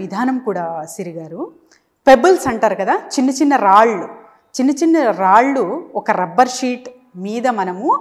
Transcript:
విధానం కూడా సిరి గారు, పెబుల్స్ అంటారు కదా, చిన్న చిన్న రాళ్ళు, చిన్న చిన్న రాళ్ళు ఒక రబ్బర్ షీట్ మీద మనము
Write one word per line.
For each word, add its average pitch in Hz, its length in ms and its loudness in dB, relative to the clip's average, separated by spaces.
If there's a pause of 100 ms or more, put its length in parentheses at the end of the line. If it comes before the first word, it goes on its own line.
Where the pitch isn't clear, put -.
విధానం 247 340 -4 (100)
కూడా 180 180 -4 (280)
సిరి 175 260 -12
గారు, 165 220 -14 (680)
పెబుల్స్ 269 460 4
అంటారు 214 300 0
కదా, 247 120 0 (200)
చిన్న 262 140 0 (100)
చిన్న 285 160 2 (120)
రాళ్ళు, 202 400 4 (500)
చిన్న 262 140 0 (120)
చిన్న 320 260 2 (160)
రాళ్ళు 240 400 4 (360)
ఒక - 100 -2 (100)
రబ్బర్ 180 380 0
షీట్ 247 300 -6 (380)
మీద 233 200 -4 (120)
మనము 185 300 -4 (120)